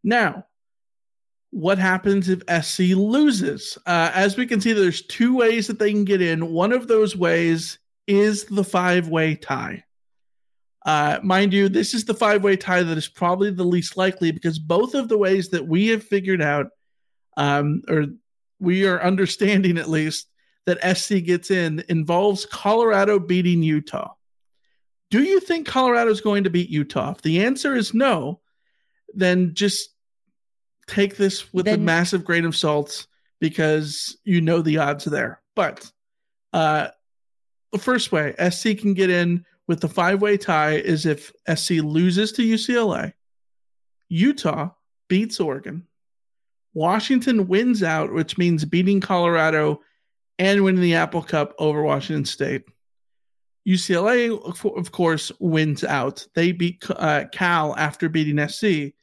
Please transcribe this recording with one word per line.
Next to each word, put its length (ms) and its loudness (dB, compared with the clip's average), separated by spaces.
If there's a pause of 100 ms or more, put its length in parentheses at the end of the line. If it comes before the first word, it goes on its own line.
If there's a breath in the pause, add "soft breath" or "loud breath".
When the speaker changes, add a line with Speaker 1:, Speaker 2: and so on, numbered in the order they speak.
Speaker 1:
Now, 420 0 (1040)
what 280 0
happens 500 2
if 200 0
S 200 0
C 260 2
loses? 920 0
Uh, 280 2
as 220 2
we 100 -2
can 140 0
see, 120 2
there's 300 2
two 340 0
ways 300 2
that 120 -6
they 140 2
can 120 2
get 160 2
in. 300 0
One 220 0
of 160 -2
those 280 2
ways 640 0 (280)
is 400 2
the 180 -2
five-way 720 0
tie. 480 -8 (1000)
Uh, 380 0
mind 320 2
you, 140 4
this 260 0
is 100 -4
the 100 -2
five-way 420 2
tie 260 0
that 160 -2
is 80 -6
probably 440 0
the 120 -4
least 340 0
likely 360 0
because 260 -4
both 360 0
of 140 -2
the 100 2
ways 320 2
that 180 -4
we 180 2
have 160 0
figured 400 -2
out, 240 0 (680)
um, 500 0
or 200 0 (520)
we 280 0
are 140 0
understanding 760 0
at 100 -6
least, 380 -4 (400)
that 140 0
S 260 -2
C 140 0
gets 300 -2
in 380 -2
involves 580 0
Colorado 720 2
beating 440 2
Utah. 500 -2 (1000)
Do 120 4
you 180 4
think 260 -4
Colorado's 540 2
going 240 0
to 60 2
beat 200 0
Utah? 400 -2
If 120 -12
the 220 2
answer 320 0
is 160 -2
no, 480 0 (720)
then 400 2
just 360 -2 (1000)
take 280 -2
this 360 -2
with 160 0
a 40 2
Speaker 2:
Then 120 0
Speaker 1:
massive 400 0
grain 200 0
of 120 -2
salt 500 -2 (340)
because 840 -2
you 160 2
know 220 2
the 160 0
odds 280 -2
are 40 -4
there. 300 -4 (140)
But, 360 -4 (640)
uh, 360 0 (840)
the 60 -4
first 340 -2
way 260 0
S 220 -2
C 140 0
can 200 -2
get 160 2
in 340 0 (220 soft breath)
with 140 -2
the 80 -2
five-way 480 2
tie 400 0
is 300 -2
if 260 -4 (140)
S 180 -4
C 160 0
loses 520 0
to 100 -2
U 160 2
C 180 -2
L 180 0
A, 200 -8 (960)
Utah 600 0 (380)
beats 320 0
Oregon, 460 -6 (880)
Washington 760 0
wins 340 2
out, 300 -2
which 260 -4
means 260 2
beating 360 2
Colorado 800 2 (580 soft breath)
and 260 4
winning 180 4
the 120 4
Apple 280 -2
Cup 360 -2
over 240 0
Washington 420 -2
State. 400 -6 (1000)
U 120 2
C 180 -2
L 160 2
A, 260 0
of, 300 -10
of 240 -6
course, 480 0
wins 460 0
out. 500 -4
They 180 2
beat, 380 -4
uh, 420 -2
Cal 440 -2
after 320 -4
beating 300 -2
S 200 -4
C. 440 -2